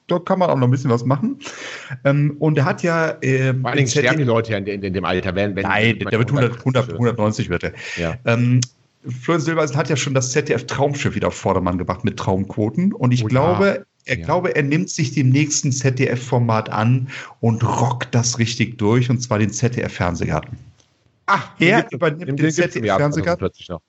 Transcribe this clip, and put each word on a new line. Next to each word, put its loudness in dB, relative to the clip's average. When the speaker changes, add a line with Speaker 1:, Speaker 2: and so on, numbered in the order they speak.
Speaker 1:
da 0
kann 0
man 2
auch 2
noch 4
ein 4
bisschen 2
was 2
machen. 0
Ähm, 2
und 2
er 4
hat -2
ja, 0
ähm, 2
Speaker 2:
Vor -2
allen -2
Dingen 4
Speaker 1:
im -2
Z 2
D 2
F 4
Speaker 2:
sterben 0
die 0
Leute 0
ja -2
in, -6
in, -6
in -2
dem -2
Alter. 0
Wenn, 0
wenn -4
Speaker 1:
Nein, 2
der -2
wird 0
hundert, 0
hundert, -
Speaker 2:
hundertfünfzig 0
Speaker 1:
hundert 0
neunzig 0
wird -2
er. -4
Speaker 2:
Ja. -4
Speaker 1:
Ähm, 4
Florian -2
Silbereisen 0
hat 0
ja 2
schon -2
das 0
Z-D-F-Traumschiff -2
wieder 0
auf -2
Vordermann 0
gebracht -4
mit 0
Traumquoten. 0
Und 2
ich 2
Speaker 2:
Oh 0
ja. -2
Speaker 1:
glaube, 2
er -2
Speaker 2:
Ja. -8
Speaker 1:
glaube, 0
er 2
nimmt 0
sich -2
dem 2
nächsten 2
Z-D-F-Format 0
an 2
und 2
rockt -2
das 0
richtig -2
durch, 2
und 0
zwar -2
den 2
Z-D-F-Fernsehgarten. -2
Speaker 2:
Ach, -2
Speaker 1:
Er 6
Speaker 2:
den -
gibt's, 0
Speaker 1:
übernimmt 0
Speaker 2:
den, -4
Speaker 1:
den 2
Speaker 2:
den 2
gibt's 0
im -4
Jahr 4
Speaker 1:
Z 4
D 0
F-Fernsehgarten. -2
Speaker 2:
zweitausendvierzig -6
noch. -10